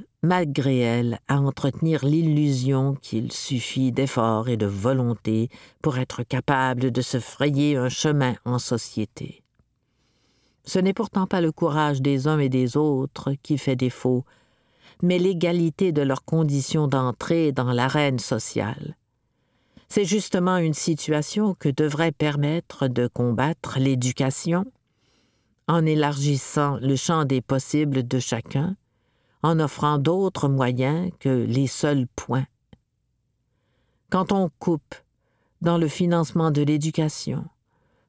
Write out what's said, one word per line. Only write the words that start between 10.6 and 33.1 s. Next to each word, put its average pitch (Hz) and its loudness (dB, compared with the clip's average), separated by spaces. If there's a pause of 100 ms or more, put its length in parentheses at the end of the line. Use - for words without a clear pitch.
Ce - -2
n'est 190 2
pourtant 202 -2
pas 190 0
le 160 2
courage 147 0
des 139 0
uns 156 2
et 139 2
des 127 0
autres 139 -2
qui 151 -2
fait 135 0
défaut, 127 0 (760)
mais 180 2
l'égalité 175 0
de 147 0
leurs 135 -2
conditions 151 0
d'entrée 135 0
dans 127 0
l'arène 131 2
sociale. 117 -4 (880)
C'est 208 2
justement 185 0
une 160 2
situation 160 -2
que - -2
devrait 151 0
permettre 147 -2
de 123 0
combattre 127 -2
l'éducation, 131 0 (1040)
en 165 4
élargissant 147 0
le 135 2
champ 160 0
des 131 0
possibles 135 0
de 127 -2
chacun, 139 -4 (680)
en 160 2
offrant 147 0
d'autres 170 0
moyens 135 0
que 135 -2
les 123 0
seuls 139 0 (100)
points. 131 -4 (1600)